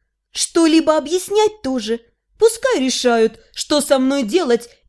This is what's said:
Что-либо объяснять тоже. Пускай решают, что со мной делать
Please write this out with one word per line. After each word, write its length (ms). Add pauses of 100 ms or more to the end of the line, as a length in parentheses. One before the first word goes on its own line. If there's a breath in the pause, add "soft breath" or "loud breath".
(300)
Что-либо 680
объяснять 640
тоже. 380 (380)
Пускай 420
решают, 600 (140)
что 260
со 180
мной 240
делать 460 (200 soft breath)